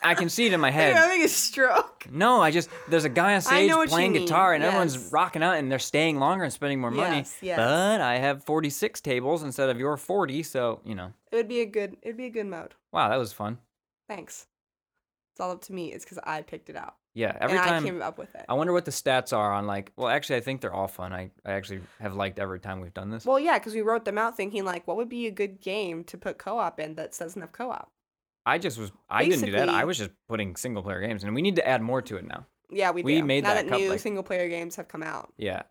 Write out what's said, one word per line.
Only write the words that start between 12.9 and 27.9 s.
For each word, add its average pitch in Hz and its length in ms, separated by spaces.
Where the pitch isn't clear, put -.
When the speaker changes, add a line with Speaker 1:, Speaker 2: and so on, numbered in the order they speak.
Speaker 1:
Wow, 147 180
that 120 80
was 120 140
fun. 110 280
Speaker 2:
Thanks. - 380
It's - 60
all 180 120
up 180 140
to 196 80
me. 175 200
It's - 100
'cause - 200
I 156 180
picked - 280
it 156 60
out. - 200
Speaker 1:
Yeah, 113 260
every 185 180
Speaker 2:
And 180 100
Speaker 1:
time 165 160
Speaker 2:
I - 20
came 175 160
up - 160
with - 180
it. - 140
Speaker 1:
I 120 40
wonder 160 200
what 175 120
the 147 60
stats 131 460
are 104 160
on, 101 140
like, 101 300
well, 123 100
actually, 139 300
I 117 40
think 131 200
they're 95 120
all 95 140
fun. 92 260
I, 92 160
I 101 80
actually 98 280
have 101 160
liked 98 240
every 92 200
time 95 220
we've 87 120
done 95 180
this. 113 140
Speaker 2:
Well, 269 140
yeah, 294 200
'cause 214 160
we 220 60
wrote 226 240
them 202 120
out 226 180
thinking, 202 300
like, 175 220
what 175 100
would 233 120
be 240 180
a 214 40
good 196 300
game 185 440
to - 120
put 180 220
co-op 196 400
in 156 160
that 160 220
doesn't 175 240
have 165 100
co-op? - 400